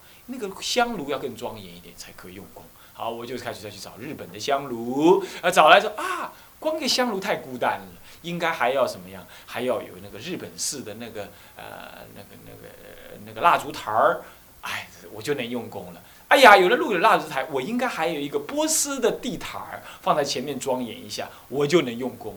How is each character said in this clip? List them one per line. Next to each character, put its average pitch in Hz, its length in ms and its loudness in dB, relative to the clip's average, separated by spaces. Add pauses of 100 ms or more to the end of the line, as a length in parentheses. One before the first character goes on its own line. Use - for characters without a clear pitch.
(260)
那 262 100 -12
个 208 140 -8 (100)
香 240 360 0
炉 143 140 -6
要 135 80 -2
更 117 180 -8
庄 110 200 -8
严 90 200 -14
一 - 20 -18
点 85 180 -20
才 - 200 -16
可 95 120 -18
以 92 60 -16
用 95 180 -16
功。 104 120 -18 (300)
好， 110 140 -8
我 117 160 -8
就 123 140 -8
开 117 160 -8
始 - 80 -16
再 107 80 -12
去 95 80 -14
找 92 200 -16
日 117 160 -10
本 87 180 -12
的 104 80 -12
香 139 240 0
炉， 139 600 4 (180)
啊， 180 80 2
找 156 180 8
来 185 120 10
说 214 160 0
啊， 339 360 -6 (260)
光 311 220 -2
个 269 80 -2
香 247 220 0
炉 190 100 -4
太 190 160 -2
孤 131 200 -10
单 113 220 0
了， 92 220 -18 (220)
应 170 160 -6
该 165 120 0
还 123 200 2
要 131 160 2
什 - 120 -4
么 90 120 -16
样？ 92 140 -14 (220)
还 117 160 -6
要 117 180 0
有 87 220 -12
那 101 80 -14
个 101 80 -14
日 151 180 -8
本 98 220 -10
式 - 220 -6
的 101 140 -12
那 117 140 -12
个， 101 200 -12 (280)
呃， 104 480 -16 (100)
那 - 80 -18
个， - 60 -20 (160)
那 55 60 -18
个， 107 240 -18 (520)
那 110 60 -16
个 110 80 -10
蜡 160 160 6
烛 135 140 -2
台 - 220 -6
儿， 139 320 4 (380)
哎， - 260 -8 (240)
我 107 100 -14
就 143 120 -2
能 123 140 -6
用 113 220 -8
功 92 240 -12
了。 - 80 -18 (260)
哎 - 100 6
呀， 220 180 12
有 180 120 8
了 240 80 4
路 311 160 2
有 175 60 2
蜡 196 180 6
烛 151 120 -2
台， 135 220 -4
我 135 100 -2
应 233 180 -4
该 214 80 0
还 165 200 -2
有 165 120 -2
一 143 100 -4
个 143 100 -2
波 285 280 -2
斯 285 340 -2
的 196 120 2
地 185 240 -6
毯 - 240 -10
儿 - 220 -12 (200)
放 - 140 4
在 147 80 2
前 - 180 -4
面 139 160 -6
庄 127 240 -2
严 101 220 -10
一 104 40 -14
下， 110 200 -8 (200)
我 143 180 0
就 160 160 6
能 120 140 -4
用 123 200 -4
功 101 200 -10